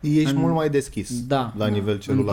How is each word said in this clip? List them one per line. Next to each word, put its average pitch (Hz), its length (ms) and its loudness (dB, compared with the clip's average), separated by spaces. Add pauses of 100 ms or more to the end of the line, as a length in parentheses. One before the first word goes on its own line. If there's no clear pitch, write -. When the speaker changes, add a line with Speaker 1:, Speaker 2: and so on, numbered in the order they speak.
Speaker 1:
Ești 151 300 2
Speaker 2:
în 139 60 2
Speaker 1:
mult 165 180 2
mai 156 160 0
deschis 123 560 -2
Speaker 2:
Da, 131 300 -2
Speaker 1:
la 104 80 0
Speaker 2:
da, 104 60 2
Speaker 1:
nivel 104 240 0
Speaker 2:
în 101 60 -4
Speaker 1:
celular 135 320 0